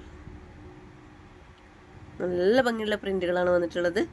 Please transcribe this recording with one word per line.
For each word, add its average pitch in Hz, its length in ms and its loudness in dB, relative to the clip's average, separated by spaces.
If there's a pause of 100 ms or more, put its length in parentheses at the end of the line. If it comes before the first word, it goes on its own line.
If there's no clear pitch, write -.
(2250)
നല്ല 180 440 4
ഭംഗിയുള്ള 220 360 0
പ്രിന്റുകളാണ് 180 540 2
വന്നിട്ടുള്ളത്. 175 460 0 (100)